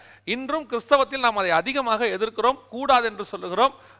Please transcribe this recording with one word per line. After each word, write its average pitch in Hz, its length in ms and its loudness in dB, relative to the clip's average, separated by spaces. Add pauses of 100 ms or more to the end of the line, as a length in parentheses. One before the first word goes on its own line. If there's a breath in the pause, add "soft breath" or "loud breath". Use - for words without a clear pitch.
(240 loud breath)
இன்றும் 262 420 -6
கிறிஸ்தவத்தில் 262 600 0
நாம் 220 100 0
அதை 190 140 0
அதிகமாக 226 560 0
எதிர்க்கிறோம், 220 540 0 (100)
கூடாது 247 360 2
என்று 208 180 -6
சொல்லுகிறோம். 185 500 -2 (260 soft breath)